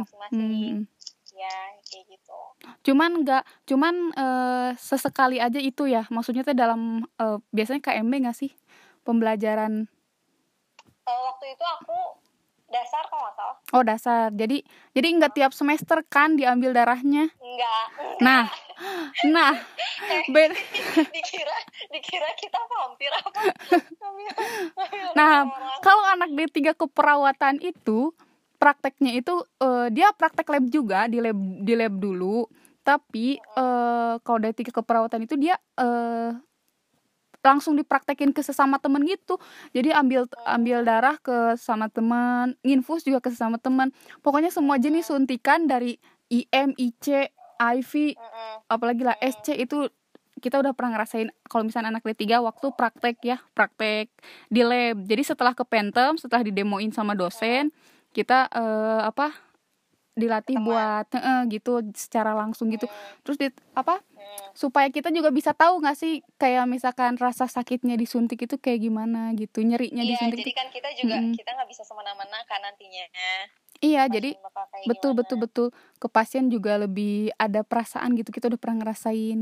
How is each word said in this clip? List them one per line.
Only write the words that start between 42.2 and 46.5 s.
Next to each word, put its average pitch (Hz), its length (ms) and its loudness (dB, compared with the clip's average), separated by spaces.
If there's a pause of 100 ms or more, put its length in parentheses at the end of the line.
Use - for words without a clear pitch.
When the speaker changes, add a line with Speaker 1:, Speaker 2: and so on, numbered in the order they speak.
Speaker 2:
nginfus 277 400 0
juga 269 160 2
ke - 80 -4
sesama 233 320 -4
teman. 262 320 0 (320)
Pokoknya 294 240 2
semua 285 320 2
jenis 302 240 2
Speaker 1:
Mm. - 80 -6
Speaker 2:
suntikan 269 560 2
dari 247 320 -2 (320)
I 240 160 0
M, 269 320 2